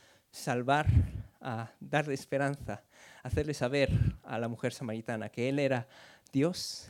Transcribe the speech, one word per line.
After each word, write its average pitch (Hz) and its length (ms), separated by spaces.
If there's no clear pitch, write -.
salvar, 135 580
a 117 400
darle 147 340
esperanza, 139 680
hacerle 151 300
saber 135 680
a - 140
la 120 100
mujer 120 260
samaritana 113 560
que 123 200
él 139 100
era 131 280
Dios - 560